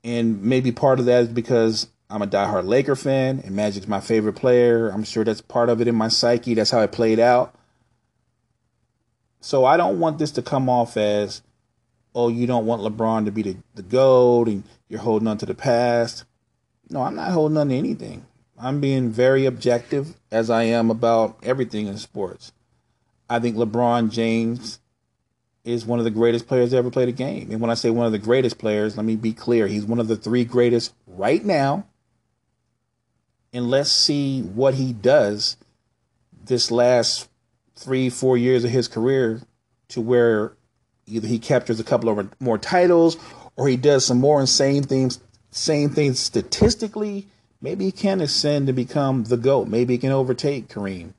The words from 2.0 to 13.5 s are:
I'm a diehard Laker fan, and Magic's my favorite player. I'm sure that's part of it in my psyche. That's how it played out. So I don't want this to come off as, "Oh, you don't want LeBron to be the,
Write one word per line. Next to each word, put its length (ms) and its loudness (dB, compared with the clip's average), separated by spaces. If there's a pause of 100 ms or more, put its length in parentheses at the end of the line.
I'm 120 -6
a 40 -4
diehard 400 -2
Laker 300 0
fan, 480 -2
and 100 -10
Magic's 320 -4
my 140 -4
favorite 340 0
player. 540 2
I'm 160 -6
sure 200 -4
that's 180 -2
part 260 0
of 120 0
it 80 2
in 60 0
my 140 0
psyche. 460 0
That's 160 0
how 100 2
it 120 0
played 280 2
out. 340 4 (1900)
So 240 2
I 120 6
don't 240 0
want 180 -2
this 140 -2
to 100 -4
come 260 -2
off 280 0
as, 460 -2 (720)
"Oh, 140 0
you 180 -2
don't 200 0
want 160 -2
LeBron 440 -2
to 40 -2
be 120 -6
the, 140 -6 (180)